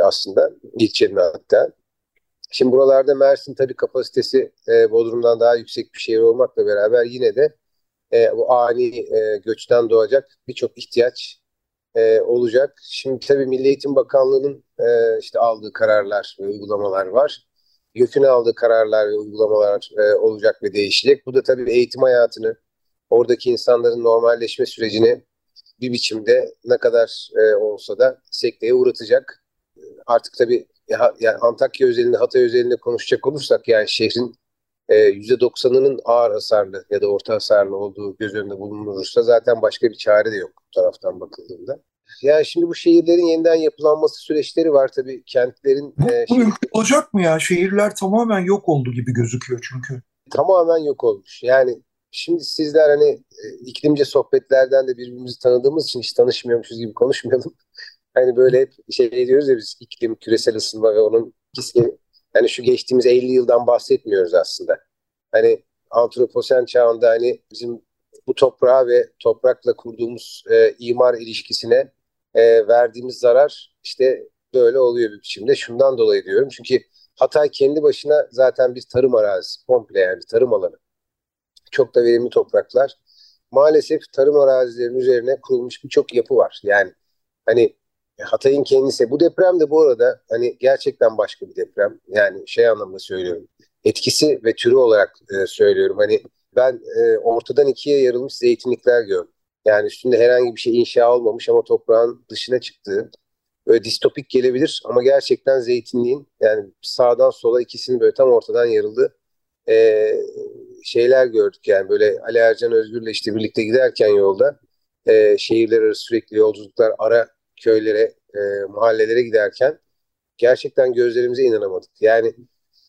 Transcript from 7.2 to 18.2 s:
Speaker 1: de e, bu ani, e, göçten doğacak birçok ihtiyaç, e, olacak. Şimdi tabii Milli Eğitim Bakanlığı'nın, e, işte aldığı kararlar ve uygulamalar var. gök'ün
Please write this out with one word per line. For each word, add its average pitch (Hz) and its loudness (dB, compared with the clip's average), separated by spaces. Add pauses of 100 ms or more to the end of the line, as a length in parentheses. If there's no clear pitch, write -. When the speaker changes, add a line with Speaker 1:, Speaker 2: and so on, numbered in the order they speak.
Speaker 1:
de 147 0 (560)
e, 113 2
bu 117 -2
ani, 120 0
e, 107 -4
göçten 117 -2
doğacak 113 2 (200)
birçok - -8
ihtiyaç, - -4 (540)
e, 110 2
olacak. 120 -2
Şimdi - -10
tabii 139 0
Milli 131 -4
Eğitim 139 -2
Bakanlığı'nın, 135 0 (140)
e, 117 0
işte - -8
aldığı 110 -2
kararlar 104 -2
ve 98 -10
uygulamalar 101 -6
var. 123 -2 (460)
gök'ün 123 0